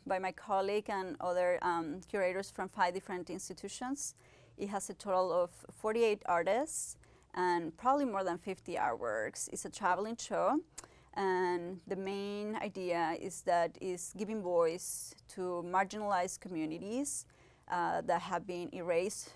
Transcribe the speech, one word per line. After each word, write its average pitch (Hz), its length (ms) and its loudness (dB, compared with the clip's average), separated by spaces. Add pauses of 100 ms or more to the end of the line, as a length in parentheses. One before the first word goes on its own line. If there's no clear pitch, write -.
by 185 140 2
my 185 100 0
colleague 202 580 0
and 190 320 -2
other, 180 420 4
um, 170 460 0
curators 190 440 0
from 190 160 -4
five 180 260 2
different 185 360 -6
institutions. 202 840 -6 (420)
It 202 120 -4
has 202 220 -4
a 185 40 -8
total 185 380 2
of 175 180 2 (220)
forty-eight 220 540 4
artists 196 720 2 (380)
and 175 420 2
probably 277 280 4
more 202 180 0
than 175 160 0
fifty 180 380 -8
artworks. 113 760 -2
It's - 120 -6
a 185 60 -8
traveling 202 460 0
show, 202 440 2 (540)
and 180 760 2
the 240 80 -2
main 202 640 -4
idea 175 580 0
is - 220 -8
that 170 380 4
is 180 360 -6
giving 214 240 -4
voice 175 760 2 (180)
to 180 320 -2
marginalized 190 720 0
communities, 185 880 -4 (460)
uh, 170 300 0
that 175 200 2
have 175 240 -2
been 175 260 -6
erased 180 640 0